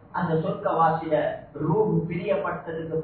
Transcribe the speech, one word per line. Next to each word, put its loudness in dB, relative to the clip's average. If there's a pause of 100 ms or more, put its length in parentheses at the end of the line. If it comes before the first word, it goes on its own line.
(120)
அந்த 0
சொர்க்கவாசியில 2 (240)
ரூஹ் 2
பிரியப்பட்டதுக்கு -2